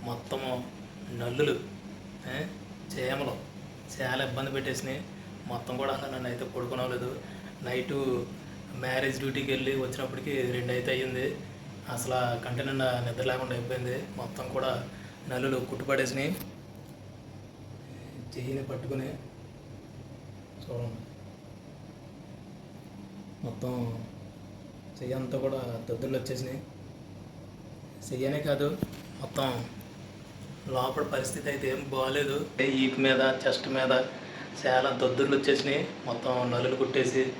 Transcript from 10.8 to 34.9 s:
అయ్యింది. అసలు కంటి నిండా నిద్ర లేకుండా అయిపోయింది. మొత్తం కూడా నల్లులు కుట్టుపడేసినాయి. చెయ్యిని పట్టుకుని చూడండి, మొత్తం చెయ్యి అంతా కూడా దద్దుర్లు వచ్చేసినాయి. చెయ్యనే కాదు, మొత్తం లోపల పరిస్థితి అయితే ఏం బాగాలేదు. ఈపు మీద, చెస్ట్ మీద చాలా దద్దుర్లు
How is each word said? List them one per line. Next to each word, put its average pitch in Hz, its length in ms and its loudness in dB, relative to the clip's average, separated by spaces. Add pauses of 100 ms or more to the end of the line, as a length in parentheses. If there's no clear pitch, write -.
అయ్యింది. 131 440 2 (580)
అసలు 123 520 2
కంటి 123 180 0
నిండా 131 440 4
నిద్ర 120 160 0
లేకుండా 127 320 2
అయిపోయింది. 123 480 -2 (140)
మొత్తం 123 360 -6
కూడా 131 340 2 (420)
నల్లులు 127 300 4
కుట్టుపడేసినాయి. 135 760 2 (2000)
చెయ్యిని 135 260 -2
పట్టుకుని 131 460 -2 (1500)
చూడండి, 117 360 -4 (2500)
మొత్తం 120 560 -2 (1000)
చెయ్యి 127 120 0
అంతా 131 240 0
కూడా 131 200 2 (320)
దద్దుర్లు 131 280 0
వచ్చేసినాయి. 127 440 -2 (1500)
చెయ్యనే 135 260 2
కాదు, 143 380 4 (440)
మొత్తం 123 440 0 (1040)
లోపల 131 340 4
పరిస్థితి - 460 0
అయితే 135 200 2
ఏం 139 200 0
బాగాలేదు. 135 760 2
ఈపు 131 360 6
మీద, 135 200 8
చెస్ట్ - 480 6
మీద 131 360 6 (640)
చాలా 127 220 8
దద్దుర్లు 131 480 6